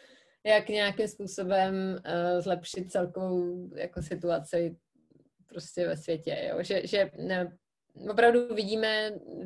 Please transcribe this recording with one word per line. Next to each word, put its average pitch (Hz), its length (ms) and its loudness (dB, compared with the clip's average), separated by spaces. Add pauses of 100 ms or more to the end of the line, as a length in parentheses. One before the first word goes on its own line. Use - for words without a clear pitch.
(460)
jak 214 220 6
nějakým 208 400 0
způsobem, 190 960 0
eh, 175 380 2
zlepšit 180 500 -4
celkovou 180 840 -2
jako 175 260 -6
situaci 170 720 -2 (720)
prostě 170 380 -6
ve 165 100 -2
světě, 156 540 -4
jo. 175 120 -2
Že, 190 240 -2
že, 196 320 2
ne, 180 380 -2 (540)
opravdu 240 440 6
vidíme, 214 560 0 (360)